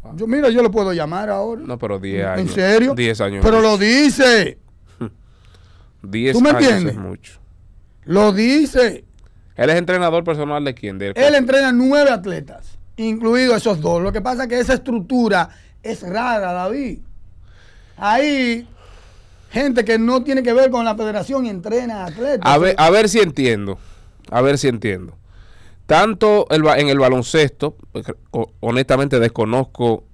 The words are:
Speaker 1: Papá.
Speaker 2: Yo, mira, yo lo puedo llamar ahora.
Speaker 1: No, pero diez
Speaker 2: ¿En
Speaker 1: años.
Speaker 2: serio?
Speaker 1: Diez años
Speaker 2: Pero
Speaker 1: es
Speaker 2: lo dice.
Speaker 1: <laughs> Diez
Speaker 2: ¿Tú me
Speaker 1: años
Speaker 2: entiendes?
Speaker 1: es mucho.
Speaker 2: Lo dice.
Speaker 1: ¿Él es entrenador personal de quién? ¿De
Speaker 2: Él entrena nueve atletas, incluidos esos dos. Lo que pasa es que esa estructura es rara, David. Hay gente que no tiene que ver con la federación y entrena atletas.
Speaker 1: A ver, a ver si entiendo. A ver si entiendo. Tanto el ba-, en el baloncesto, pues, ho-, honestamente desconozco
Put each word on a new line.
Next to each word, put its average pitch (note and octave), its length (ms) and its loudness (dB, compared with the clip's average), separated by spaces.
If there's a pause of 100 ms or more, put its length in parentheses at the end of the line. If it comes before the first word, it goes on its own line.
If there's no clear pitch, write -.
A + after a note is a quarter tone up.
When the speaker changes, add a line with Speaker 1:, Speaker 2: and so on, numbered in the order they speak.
Speaker 1:
Papá. D#3 140 -18
Speaker 2:
Yo, G#3+ 100 -6
mira, C4+ 240 2
yo A#3+ 120 2
lo A3+ 80 4
puedo F#3+ 220 -2
llamar E3+ 380 -4
ahora. A3 340 -4
Speaker 1:
No, A#2+ 140 -8
pero G2+ 200 -6
diez G2 240 -4
Speaker 2:
¿En G2 60 -4
Speaker 1:
años. F#2 240 -4
Speaker 2:
serio? A3 420 2
Speaker 1:
Diez A#2 260 -2
años G3 240 -2
Speaker 2:
Pero A3 140 4
Speaker 1:
es A3 40 4
Speaker 2:
lo G#3+ 160 2
dice. A#3 800 2 (400)
Speaker 1:
<laughs> A2 120 -10 (920)
Diez A2+ 320 -2
Speaker 2:
¿Tú A#3+ 60 2
me D4 100 4
Speaker 1:
años D4 120 2
Speaker 2:
entiendes? F#3+ 320 2
Speaker 1:
es G#2+ 60 -10
mucho. F#2 320 -14 (720)
Speaker 2:
Lo G3+ 280 2
dice. A#3+ 720 0 (500)
Speaker 1:
¿Él C3 160 0
es E3 60 2
entrenador F3 480 0
personal D3 400 -4
de C3+ 100 -4
quién? G2 240 -10
¿De G2 160 -6
Speaker 2:
Él C#4+ 200 4
entrena C4+ 380 2
nueve C4+ 380 4
atletas, F3+ 680 -8 (180)
incluidos A3+ 640 0
esos F3 220 -2
dos. E3+ 220 -2
Lo G3 80 -2
que G#3+ 100 -6
pasa B3+ 240 -4
es A#3+ 40 -8
que B3 100 -2
esa B3+ 160 0
estructura A3+ 760 -2 (320)
es G#3+ 200 -10
rara, G3+ 500 -4
David. G3 460 -6 (1000)
Hay A#3+ 680 0 (840)
gente B3 340 0
que A3 140 0
no A#3+ 260 0
tiene C4 180 -2
que A#3 100 0
ver C4 180 4
con A#3+ 140 -2
la G#3+ 120 -2
federación A3 500 -4
y A3 40 -6
entrena G#3+ 560 -6
atletas. A3+ 360 -4
Speaker 1:
A C#3+ 160 4
ver, F3+ 200 2
a D#3+ 120 6
ver G#3+ 180 4
si G#3+ 120 2
entiendo. A#2 580 0 (520)
A A#2+ 100 0
ver C#3 180 2
si C#3+ 100 0
entiendo. G2+ 480 -6 (680)
Tanto G#3 640 4
el D#3 120 2
ba-, D3+ 160 4
en D3 100 2
el C#3 100 2
baloncesto, C3+ 800 0 (160)
pues, - 140 -10 (240)
ho-, - 300 -6
honestamente C3 600 0
desconozco A2+ 920 -2